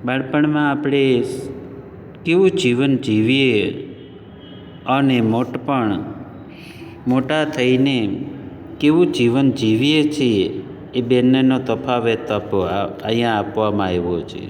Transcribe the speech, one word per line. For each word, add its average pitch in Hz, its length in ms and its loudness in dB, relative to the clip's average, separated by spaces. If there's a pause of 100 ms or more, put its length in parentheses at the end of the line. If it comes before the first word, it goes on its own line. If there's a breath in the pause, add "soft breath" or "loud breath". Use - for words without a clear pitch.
બાળપણમાં 147 640 0
આપણે 139 340 0 (1200)
કેવું 185 260 4
જીવન 127 460 2
જીવીએ 117 640 2 (1300)
અને 135 340 4
મોટપણ, 120 720 0 (1120 loud breath)
મોટા 131 380 2
થઈને 131 540 2 (840)
કેવું 160 320 4
જીવન 127 400 4
જીવીએ 117 520 2
છીએ, 117 580 0 (320)
એ 123 80 0
બંનેનો 127 560 4
તફાવત 117 720 0
આપો-, 98 360 0
આ-, 92 240 -2 (140)
અહીંયા 113 320 0
આપવામાં 101 520 0
આવ્યો 87 320 -2
છે. - 300 -12